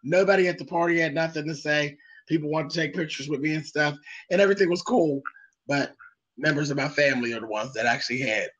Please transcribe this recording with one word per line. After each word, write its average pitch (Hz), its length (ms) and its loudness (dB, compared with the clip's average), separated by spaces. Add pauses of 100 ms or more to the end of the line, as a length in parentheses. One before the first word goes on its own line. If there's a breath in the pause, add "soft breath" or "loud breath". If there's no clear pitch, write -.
Nobody 185 440 4
at 175 100 -2
the - 80 -10
party 170 320 0
had 160 160 0
nothing 160 340 -2
to 160 80 -6
say. 147 420 -2 (320 loud breath)
People 151 200 0
wanted 151 220 -2
to 165 80 -4
take 156 160 -2
pictures 156 320 -6
with 147 140 -4
me 156 140 0
and 156 100 -6
stuff, 147 320 0 (320 loud breath)
and 175 100 2
everything 196 300 6
was 175 120 0
cool. 160 400 2 (460 loud breath)
But 143 260 -2 (440 loud breath)
members 147 320 0
of 139 80 -2
my 139 100 -2
family 131 460 2
are 113 80 -6
the 110 60 -10
ones 107 260 -6
that 113 120 -2
actually 123 360 0
had 107 260 -2 (120)